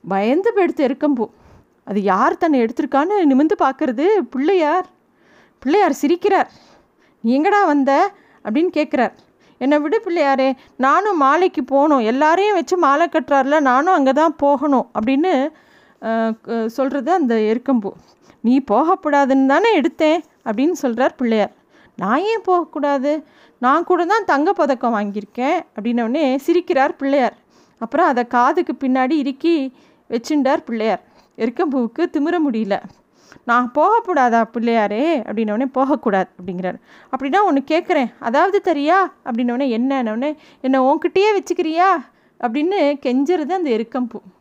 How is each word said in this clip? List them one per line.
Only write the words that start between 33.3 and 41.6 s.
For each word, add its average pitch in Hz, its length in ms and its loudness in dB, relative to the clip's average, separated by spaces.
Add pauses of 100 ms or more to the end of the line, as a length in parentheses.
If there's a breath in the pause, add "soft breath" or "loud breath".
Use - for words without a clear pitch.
"நான் 247 300 0
போகக்கூடாதா 302 720 2 (140)
பிள்ளையாரே?" 233 600 0
அப்படின்னோடனே, 214 440 -4
"போகக்கூடாது" 254 640 0 (140)
அப்படிங்கிறார். 180 320 -8 (360 loud breath)
"அப்படின்னா 269 260 -4 (140)
ஒண்ணு 277 80 2 (120)
கேட்குறேன், 311 480 0
அதாவது 359 460 0
தரியா?" 311 320 0 (280)
அப்படின்னோடனே, 247 440 -2
"என்னன்னோடனே", 247 680 -2 (240 loud breath)
"என்னை 262 200 0
உன்கிட்டயே 320 540 2
வச்சுக்கிறியா?" 339 520 -2 (540 soft breath)